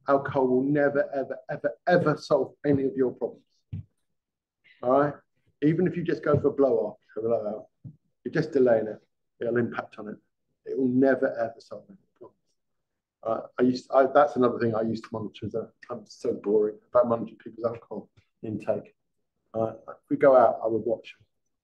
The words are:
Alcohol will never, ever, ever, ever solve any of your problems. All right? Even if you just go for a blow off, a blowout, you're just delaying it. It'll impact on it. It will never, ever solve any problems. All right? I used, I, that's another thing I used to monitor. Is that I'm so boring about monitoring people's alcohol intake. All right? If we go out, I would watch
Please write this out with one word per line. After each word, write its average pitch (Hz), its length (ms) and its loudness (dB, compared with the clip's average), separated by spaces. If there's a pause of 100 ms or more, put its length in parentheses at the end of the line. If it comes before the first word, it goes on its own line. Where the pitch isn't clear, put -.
Alcohol 139 400 2
will 127 160 2
never, 143 520 0
ever, 131 220 -6 (120)
ever, 147 220 -4 (160)
ever 156 300 2
solve 135 360 -2 (120)
any 135 200 2
of 131 100 -4
your 127 160 0
problems. - 320 -10 (1400)
All 123 80 0
right? 147 220 2 (480)
Even 160 260 2
if 160 80 -4
you 175 80 -6
just 160 200 -2
go 147 160 4
for 143 80 2
a 131 40 0
blow 131 260 2
off, 104 200 -4 (200)
a 107 40 -6
blowout, 107 440 -4 (580)
you're 123 100 -8
just 160 180 -2
delaying 117 360 4
it. 104 100 -10 (420)
It'll 117 180 -2
impact 113 420 -4
on 104 100 -14
it. - 60 -12 (500)
It - 120 -8
will 135 100 2
never, 131 400 2 (120)
ever 113 200 -4
solve 104 300 -18
any 98 80 -20 (200)
problems. - 200 -20 (840)
All 113 120 -4
right? - 80 -8 (160)
I 127 40 2
used, 123 300 0
I, 135 200 6
that's 147 220 4
another 120 240 0
thing 113 160 0
I 113 60 -2
used 113 220 -4
to - 80 -18
monitor. 107 340 -10
Is 101 80 -10
that 110 160 -6 (200)
I'm 113 160 -12
so - 280 -6
boring 107 420 0 (180)
about 123 140 4
monitoring 113 300 -4
people's - 280 -10
alcohol 113 440 -10 (340)
intake. 107 500 -6 (600)
All 113 140 -2
right? 110 80 -8 (140)
If - 200 -16
we 143 80 -2
go 139 180 6
out, 113 280 6
I 113 40 0
would 113 180 -2
watch - 300 -6 (480)